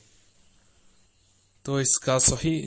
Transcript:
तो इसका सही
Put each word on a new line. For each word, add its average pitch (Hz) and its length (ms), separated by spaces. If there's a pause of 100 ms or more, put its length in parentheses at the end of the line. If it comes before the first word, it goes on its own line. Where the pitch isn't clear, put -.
(1700)
तो 139 160
इसका 131 380
सही 156 480